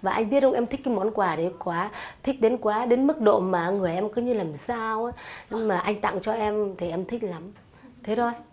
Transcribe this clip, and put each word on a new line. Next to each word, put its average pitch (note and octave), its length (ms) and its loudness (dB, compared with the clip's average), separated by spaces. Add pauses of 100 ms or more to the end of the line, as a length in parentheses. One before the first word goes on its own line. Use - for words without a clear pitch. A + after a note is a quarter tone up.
"Và G3 100 0
anh G#3+ 180 0
biết C#4 100 6
không, C4+ 140 6
em A#3+ 120 2
thích C4+ 180 -6
cái B3 100 0
món G3+ 160 0
quà F#3 260 2
đấy E3+ 220 0
quá, F3+ 320 -2 (320)
thích C4+ 180 -2
đến A3+ 160 4
quá, A3 300 0
đến B3 200 4
mức D#4 140 2
độ G#3 200 6
mà F#3 300 0
người F#3+ 240 0
em G3 140 -2
cứ G#3 140 -2
như A#3+ 120 0
làm E3 220 -2
sao A3 480 -4
ấy. A#3+ 80 -6 (380)
Nhưng A3 180 0
mà F#3 100 2
anh G#3 220 -2
tặng G3+ 220 -2
cho A3 100 -2
em G#3+ 440 0
thì F3 140 -4
em E3+ 140 -2
thích A3+ 180 -6
lắm." F3+ 300 -8 (500)
Thế G#3+ 140 -2
thôi. A#3+ 140 0 (220)